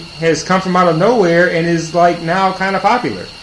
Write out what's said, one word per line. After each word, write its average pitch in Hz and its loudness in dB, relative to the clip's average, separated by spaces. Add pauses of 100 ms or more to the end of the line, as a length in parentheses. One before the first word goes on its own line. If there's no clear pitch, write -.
(200)
has 160 0
come 185 0
from 180 -2
out 180 4
of 160 2
nowhere 180 2
and 170 -2
is, 165 -2
like, 170 2
now 185 0
kinda 190 -4
popular." 190 -2 (160)